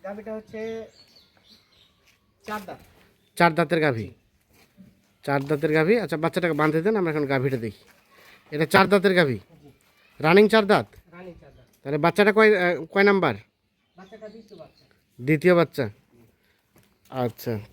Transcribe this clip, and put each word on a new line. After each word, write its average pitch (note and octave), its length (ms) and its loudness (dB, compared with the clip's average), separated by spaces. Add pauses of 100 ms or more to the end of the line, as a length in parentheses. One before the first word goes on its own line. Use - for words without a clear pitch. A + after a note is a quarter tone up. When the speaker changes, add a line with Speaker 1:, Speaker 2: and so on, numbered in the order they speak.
Speaker 1:
গাভীটা G#3 320 -12
হচ্ছে A3 520 -12 (1600)
চার G3+ 180 -10
দাঁত। - 120 -16 (600)
Speaker 2:
চার E3+ 180 2
দাঁতের E3 240 -2
গাভী? C3 240 -2
Speaker 1:
জি। F#2+ 100 -14 (1080)
Speaker 2:
চার C#3 200 -2
দাঁতের D3+ 300 -2
গাভী। D#3+ 260 2
আচ্ছা, E3+ 180 -6
বাচ্চাটাকে E3 360 -2
বাঁধতে D#3 280 0
দেন, G#3+ 140 0
আমরা F3+ 160 -2
এখন D3+ 140 -2
গাভীটা C3+ 320 -2
দেখি। A2 260 -10 (680)
এটা D3+ 140 -2
চার F#3+ 240 4
দাঁতের F#3+ 240 2
গাভী? E3 200 2
Speaker 1:
জি। - 380 -16 (480)
Speaker 2:
রানিং F#3+ 300 6
চার A3 180 2
দাঁত? E3+ 180 2 (260)
Speaker 1:
রানিং F3+ 300 -20
চার - 160 -20
দাঁত। - 80 -20 (180)
Speaker 2:
তাহলে C#3+ 140 -6
বাচ্চাটা E3+ 340 2
কয়, G#3+ 240 6
আহ, F3 300 -2
কয় G3 180 0
নাম্বার? F#3 320 2 (640)
Speaker 1:
বাচ্চাটা G#3+ 300 -20
দ্বিতীয় G3+ 320 -20
বাচ্চা। - 260 -20 (360)
Speaker 2:
দ্বিতীয় D#3 340 2
বাচ্চা। D3+ 340 0 (1200)
আচ্ছা, B2 500 -6 (140)